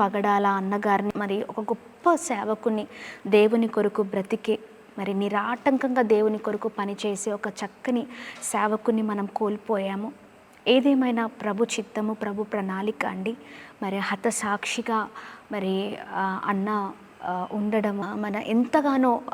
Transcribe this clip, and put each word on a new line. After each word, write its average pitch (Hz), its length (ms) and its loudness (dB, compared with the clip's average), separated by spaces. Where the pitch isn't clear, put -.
పగడాల 202 460 2
అన్నగారిని, 202 680 2
మరి 202 260 -2
ఒక - 180 -8
గొప్ప - 540 0
సేవకుని, 214 720 -2
దేవుని 214 420 6
కొరకు 208 340 2
బ్రతికే, 202 560 -2
మరి 196 160 -4
నిరాటంకంగా 240 880 2
దేవుని 214 360 4
కొరకు 214 300 -4
పనిచేసే 202 640 -4
ఒక 208 160 -4
చక్కని 208 580 -4
సేవకుని 214 600 0
మనం 208 240 -2
కోల్పోయాము. 202 840 -2
ఏదేమైనా 254 580 4
ప్రభు 214 380 -2
చిత్తము, 214 480 -2
ప్రభు 214 300 -4
ప్రణాళిక 202 640 -4
అండి. 190 300 -4
మరి 196 160 -2
హతసాక్షిగా 214 1120 -2
మరి, 196 440 -2
ఆ, 190 320 -2
అన్న, 202 480 0
ఆ, 180 280 -4
ఉండడం, 208 480 0
ఆ, 196 140 -6
మన 208 220 -4
ఎంతగానో, 254 840 2